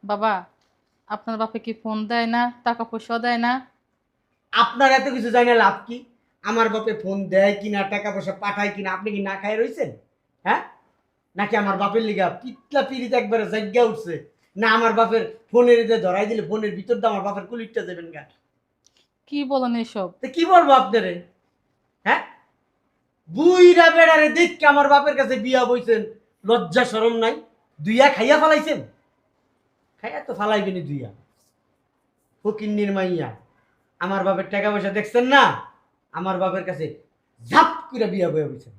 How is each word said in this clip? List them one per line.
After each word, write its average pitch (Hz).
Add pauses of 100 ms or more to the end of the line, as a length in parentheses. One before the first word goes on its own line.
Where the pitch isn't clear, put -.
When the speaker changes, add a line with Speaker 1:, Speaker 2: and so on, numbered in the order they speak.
Speaker 1:
বাবা, 208 (800)
আপনার 220
বাপে 220
কি 226
ফোন 214 (140)
দেয় 233
না, 240 (260)
টাকা 233
পয়সা 226 (100)
দেয় 240
না? 240 (1120)
Speaker 2:
আপনার 254
এত 262
কিছু 240
জানে 240 (100)
লাভ 190 (120)
কি? 233 (520)
আমার 226
বাপে 220 (100)
ফোন 196 (160)
দেয় 196
কিনা, 208 (140)
টাকা 208
পয়সা 190 (100)
পাঠায় 202
কিনা, 196
আপনি 202
কি 196
না 190
খায় 208
রইছেন? 247 (560)
হ্যাঁ, 240 (760)
নাকি 202
আমার 196
বাপের 202
লিগা 185 (140)
পিতলা 262
পিরিত 254
একবারে 214
জাগ্যা 214
উঠছে? 170 (420)
না 220 (100)
আমার 226
বাপের 220 (260)
ফোনের 240 (100)
যে 226
ধরাই 190
দিলে 220
ফোনের 214
ভিতর 233
দিয়ে 220
আমার 196
বাপের 202
কুলিকটা 226
দেবেন 170
গা। 143 (1040)
Speaker 1:
কি 294 (120)
বলেন 254 (100)
এসব? 196 (120)
Speaker 2:
তো 262
কি 330 (100)
বলবো 311 (100)
আপনারে? 196 (920)
হ্যাঁ? 294 (1080)
বুইড়া 339
বেড়ারে 320 (120)
দেখকে 339 (100)
আমার 285
বাপের 285
কাছে 254 (100)
বিয়া 254
বইছেন, 233 (480)
লজ্জা 220
শরম 226
নাই? 240 (500)
দুইয়া 233
খাইয়া 262
ফালাইছেন? 302 (1200)
খাইয়া 247
তো 262
ফালাইবেনি 196
দুইয়া। 131 (1400)
ফকিন্নির 208
মাইয়া। 180 (720)
আমার 190
বাপের 190
টাকা 202
পয়সা 196
দেখছেন 240
না? 277 (720)
আমার 185
বাপের 185
কাছে 156 (560)
ঝাপ 294 (180)
কইরা 226
বিয়া 185
বইয়া 151
বইছেন। -